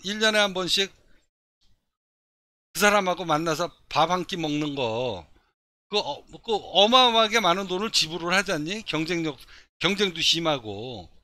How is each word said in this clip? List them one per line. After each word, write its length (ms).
일 160
년에 200
한 140
번씩 380
그 60
사람하고 460
만나서 460
밥 220
한 140
끼 120
먹는 380
거, 500
그 100
어-, 260
그 160
어마어마하게 880
많은 260
돈을 240
지불을 420
하지 200
않니? 300
경쟁력, 540
경쟁도 420
심하고. 880